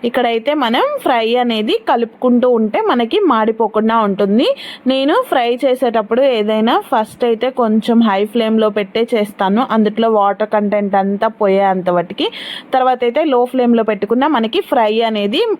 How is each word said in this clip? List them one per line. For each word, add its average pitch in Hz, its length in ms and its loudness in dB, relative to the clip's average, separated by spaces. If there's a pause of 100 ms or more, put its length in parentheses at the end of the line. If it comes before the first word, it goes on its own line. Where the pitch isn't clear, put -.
ఇక్కడైతే 240 440 0 (120)
మనం 247 200 0 (220)
ఫ్రై 240 200 0 (180)
అనేది 233 320 -2 (140)
కలుపుకుంటూ 247 580 0 (100)
ఉంటే 220 220 0 (100)
మనకి 240 300 0 (120)
మాడిపోకుండా 220 640 0 (120)
ఉంటుంది. 202 400 0 (440)
నేను 269 240 0 (160)
ఫ్రై 240 180 0 (140)
చేసేటప్పుడు 240 600 0 (160)
ఏదైనా 220 360 2 (160)
ఫస్ట్ 226 380 -2
అయితే 233 200 0 (120)
కొంచెం 226 480 2
హై 196 120 0 (120)
ఫ్లేమ్‌లో 220 440 0
పెట్టే 208 260 -2 (100)
చేస్తాను, 208 500 0 (140)
అందులో 220 320 2 (100)
వాటర్ 202 360 0
కంటెంట్ 202 480 0
అంతా 202 260 -2 (120)
పోయేంత 190 560 2
వాటికి. 190 300 -4 (480)
తర్వాత 254 340 2
అయితే 285 140 0 (100)
లో 247 80 2 (120)
ఫ్లేమ్‌లో 240 380 2
పెట్టుకున్నా 233 460 0
మనకి 226 240 -2 (120)
ఫ్రై 220 200 2 (160)
అనేది 214 320 -2 (180)